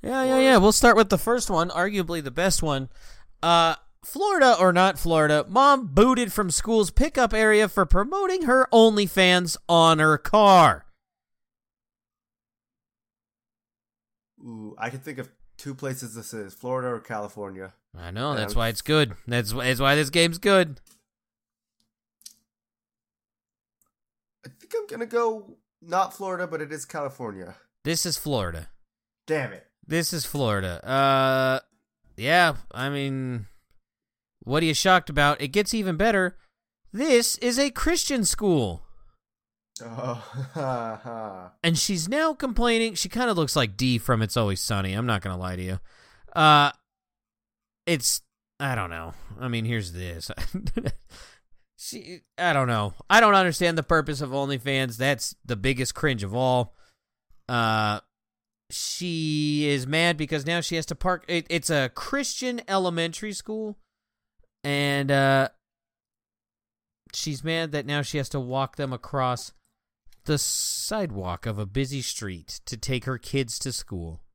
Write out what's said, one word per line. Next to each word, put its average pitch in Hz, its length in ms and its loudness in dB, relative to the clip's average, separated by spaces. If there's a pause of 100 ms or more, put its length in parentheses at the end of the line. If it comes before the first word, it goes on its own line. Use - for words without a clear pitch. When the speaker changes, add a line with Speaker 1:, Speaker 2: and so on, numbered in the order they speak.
Speaker 1:
Yeah, 262 220 -2
yeah, 262 140 2
Speaker 2:
Or 262 40 6
Speaker 1:
yeah. 262 160 8
We'll 202 160 8
start 240 240 8
with 220 120 6
the 185 80 4
first 240 320 0
one, 175 200 0
arguably 175 540 -2
the 139 80 -8
best 175 300 0
one. 135 280 -2 (520)
Uh, 165 340 4 (280)
Florida 330 560 4
or 185 140 6
not 185 260 4
Florida, 151 480 2
mom 262 400 4
booted 233 460 4
from 190 180 -2
school's 214 400 0
pickup 262 420 2
area 214 360 4
for 190 160 2
promoting 370 580 2
her 254 300 4
OnlyFans 196 840 6 (140)
on 165 300 6
her 156 180 4
car. 185 680 6 (3500)
Speaker 2:
Ooh, 110 360 -14
I 113 120 -6
can 131 100 -12
think 135 200 -14
of 127 100 -12 (280)
two 139 160 -12
places 131 420 -10
this 113 180 -14
is, 101 200 -12
Florida 127 360 -6
or 117 100 -6
California. 101 720 -10 (240)
Speaker 1:
I 87 140 -12
know, 123 200 -6
Speaker 2:
And 127 80 -2
Speaker 1:
that's 104 160 -4
Speaker 2:
I'm 113 40 4
Speaker 1:
why 113 80 2
it's 113 140 -4
good. 147 320 2 (120)
That's 117 280 -2
wh-, 127 100 -6
that's 127 160 0
why 139 160 4
this 151 140 0
game's 170 280 2
good. 185 440 2 (3750)
Speaker 2:
I 135 40 -20 (100)
think - 180 -18
I'm 415 100 -6
gonna 233 180 -8
go 220 500 -4 (260)
not 180 320 -2
Florida, 185 320 -6
but 156 160 -8
it 151 120 -10
is 147 100 -10
California. 113 720 -10 (300)
Speaker 1:
This 165 200 -2
is - 120 -4
Florida. 90 500 -4 (600)
Speaker 2:
Damn 139 260 -4
it. 87 120 -20 (200)
Speaker 1:
This 165 280 -2
is 156 120 -6
Florida. 101 640 -2
Uh, 135 720 2 (560)
yeah, 160 400 2 (160)
I 131 180 -6
mean, 135 580 -6 (920)
what 147 220 0
are - 20 0
you 160 80 2
shocked 180 360 4
about? 143 320 2
It 143 80 -6
gets 196 240 0
even 185 240 -2
better. 190 400 0 (540)
This 240 480 2
is 240 200 0
a 277 120 2
Christian 285 520 0
school. 143 600 0 (960)
Speaker 2:
Oh, 117 320 -8
<laughs> 127 400 -12
ha, 120 500 -6
ha. 107 480 -12 (120)
Speaker 1:
And 165 140 0
she's 170 300 -4
now 302 260 -2
complaining. 226 600 0
She 175 160 -6
kinda 233 240 -2
looks 160 220 0
like 113 200 0
Dee 123 220 0
from 113 240 0
It's 110 160 -2
Always 101 240 -2
Sunny. 95 320 -4
I'm 113 140 -4
not 104 140 -2
gonna 92 180 -8
lie 92 160 -8
to 90 80 -8
you. 92 160 -6 (560)
Uh, 147 360 6 (1120)
it's, - 360 -2 (380)
I 135 160 -4
don't 92 160 -6
know. 82 220 -12 (260)
I 127 80 -8
mean, 117 180 -4
here's 110 280 -4
this. 87 420 -12
<laughs> - 60 -6 (1300)
She, - 440 -16 (180)
I 175 160 0
don't 135 160 2
know. 104 240 -2 (160)
I 208 100 8
don't 208 160 6
understand 175 420 2
the 151 60 -2
purpose 151 380 0
of 139 80 -6
OnlyFans. 135 640 -4
That's 131 480 -2
the 120 140 -6
biggest 127 360 -2
cringe 127 300 -2
of 98 100 -8
all. 123 440 0 (720)
Uh, 110 500 0 (720)
she 151 960 -2
is 139 180 0
mad 160 300 0
because 147 300 -6
now 170 160 -2
she 165 160 -6
has 156 80 -6
to 170 100 -8
park. 180 320 -4
It, 170 220 -4
it's 165 200 -4
a 139 240 0
Christian 254 760 -6
elementary 180 640 -2
school, 214 460 -10 (840)
and, 143 480 -2
uh, 135 380 4 (1600)
she's 139 300 -8
mad 165 300 -4
that 143 120 -4
now 147 160 -2
she 151 160 -6
has 135 120 -4
to 143 100 -6
walk 131 380 -4
them 135 160 -6
across 127 580 -4 (720)
the 151 140 0
sidewalk 101 1080 -6
of 104 140 -6
a 107 60 -4
busy 131 360 -4
street 92 640 -10
to 120 120 -12
take 127 260 -4
her 131 140 -6
kids 131 420 -6
to 131 140 -8
school. 85 480 -10 (120)